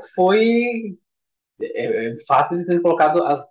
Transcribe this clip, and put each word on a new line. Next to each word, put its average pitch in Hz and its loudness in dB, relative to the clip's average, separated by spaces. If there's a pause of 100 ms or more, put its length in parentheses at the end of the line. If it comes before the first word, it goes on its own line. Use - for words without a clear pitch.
(140)
foi, 226 0 (640)
é, 113 -4
é, - -8 (160)
fácil 143 2
eles 175 -4
terem 175 0
colocado 170 2
as, 139 -2